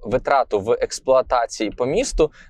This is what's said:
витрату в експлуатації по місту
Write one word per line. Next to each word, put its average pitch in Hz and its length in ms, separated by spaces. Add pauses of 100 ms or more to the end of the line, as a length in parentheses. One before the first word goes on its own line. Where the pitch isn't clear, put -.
витрату 123 580
в 107 120
експлуатації 123 1000
по 123 160
місту 190 460 (180)